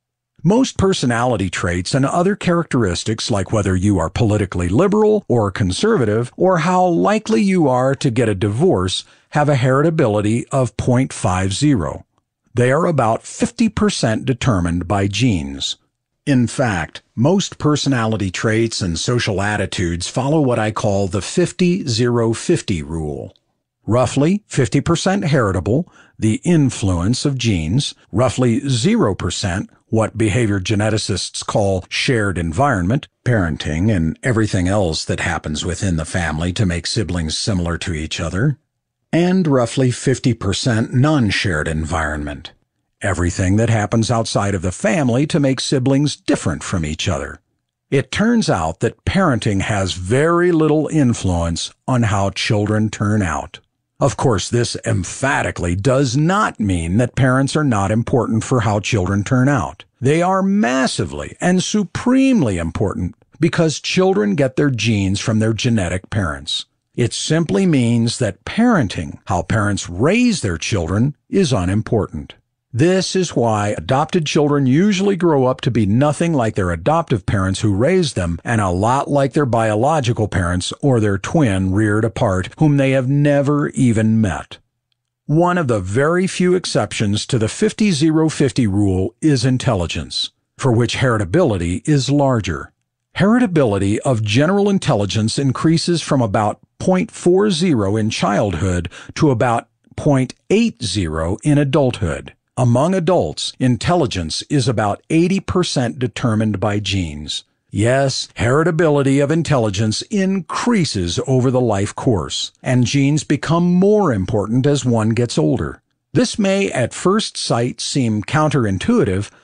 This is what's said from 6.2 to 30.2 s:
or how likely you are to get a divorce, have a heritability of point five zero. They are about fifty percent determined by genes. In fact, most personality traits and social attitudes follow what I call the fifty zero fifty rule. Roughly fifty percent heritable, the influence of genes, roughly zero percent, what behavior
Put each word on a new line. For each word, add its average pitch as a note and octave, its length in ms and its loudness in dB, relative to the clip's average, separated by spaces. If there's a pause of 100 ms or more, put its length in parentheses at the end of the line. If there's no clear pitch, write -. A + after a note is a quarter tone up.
or F3+ 220 2
how F#3 260 2
likely G3+ 560 0
you F#3 260 2
are B2+ 280 2
to C3+ 160 -2
get A2+ 180 2
a G#2 60 0
divorce, G2+ 680 0 (260)
have D3 200 0
a D3 60 4
heritability B2+ 960 0
of C3 260 -2
point B2+ 340 0
five F#2+ 420 -2
zero. F#2+ 520 -2 (480)
They B2 180 2
are D#3+ 140 2
about B2 380 0
fifty - 440 -2
percent D3+ 580 -2
determined F2+ 640 0
by G2+ 200 0
genes. F#2 680 -2 (480)
In B2+ 200 2
fact, G#2 560 -4 (140)
most E3 420 0
personality A2+ 720 0
traits A2+ 520 -2
and E2 180 -4
social A2+ 420 -2
attitudes F#2 680 -4
follow C#3 320 -2
what B2 200 0
I G#2+ 120 0
call G2+ 360 -2
the F#2+ 140 -4
fifty F3 680 -2
zero A#2 460 0
fifty A2 500 -2
rule. D2 520 -8 (500)
Roughly C3+ 600 0
fifty C#3 360 0
percent F#3 440 0
heritable, A2+ 680 0 (280)
the G#2+ 240 0
influence A#2 840 2
of C#3 120 -2
genes, A2 580 0 (160)
roughly B2 580 0
zero C3 460 2
percent, F#2 540 -4 (200)
what A2 280 0
behavior G#2+ 420 0